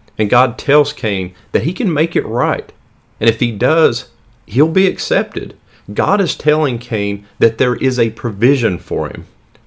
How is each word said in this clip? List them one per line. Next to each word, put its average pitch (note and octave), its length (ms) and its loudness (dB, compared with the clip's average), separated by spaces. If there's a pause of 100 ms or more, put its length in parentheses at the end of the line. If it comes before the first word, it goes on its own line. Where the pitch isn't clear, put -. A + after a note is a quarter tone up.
(160)
And G#2 140 0
God A#2+ 260 2
tells C#3+ 380 2
Cain F#2+ 400 -4 (180)
that - 120 0
he F3 100 -2
can G3+ 180 -2
make D#3+ 240 -2
it - 80 0
right. B2+ 480 -2 (480)
And A2+ 80 2
if A2+ 120 0
he A#2+ 120 0
does, C3 560 2 (380)
he'll C#3 220 2
be F#3 180 2
accepted. - 680 -4 (360)
God C#3+ 300 0
is D#3 120 -2
telling D3+ 440 0
Cain G2+ 480 -4 (120)
that A2+ 200 2
there B2+ 160 2
is B2+ 240 0
a A#2 120 2
provision A2+ 680 0
for D#2 300 -6
him. - 180 -12 (400)